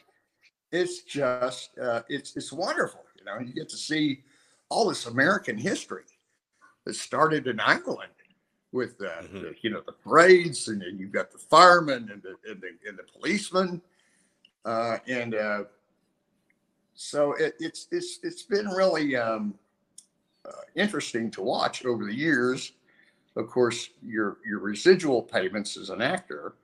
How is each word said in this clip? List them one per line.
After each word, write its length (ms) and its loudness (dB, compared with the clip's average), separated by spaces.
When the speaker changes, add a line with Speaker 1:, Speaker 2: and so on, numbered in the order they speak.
Speaker 1:
It's 320 -2
just, 760 -2
uh, 300 -2
it's, 260 -8
it's 160 -10
wonderful. 500 -4
You 80 -20
know, 140 -8
you 140 -12
get 160 -10
to 80 -12
see 440 -2
all 200 2
this 180 -6
American 500 2
history 460 -6
that 100 -8
started 520 2
in 120 -2
Ireland 520 0
with, 280 -4
uh, 220 -8
Speaker 2:
Mm-hmm. 180 -14
Speaker 1:
the, 200 -12
you 80 -2
know, 160 -6
the 80 -14
parades, 760 6
and 140 -4
then 180 -10
you've 140 -12
got 180 -4
the 80 -20
firemen 720 6
and 100 -16
the, 140 -16
and 100 -14
the, 80 -12
and 100 -14
the 60 -18
policemen. 800 -2
Uh, 320 -2
and, 280 -4
uh, 280 -2
so 380 0
it, 260 0
it's, 320 -10
it's, 320 -6
it's 200 -10
been 240 -2
really, 480 2
um, 380 -2
uh, 60 -14
interesting 560 -2
to 100 -10
watch 440 -2
over 200 -2
the 100 -6
years. 580 0
Of 140 -6
course, 400 0
your, 400 -2
your 140 -4
residual 600 4
payments 560 -4
as 120 -12
an 120 -6
actor 520 -4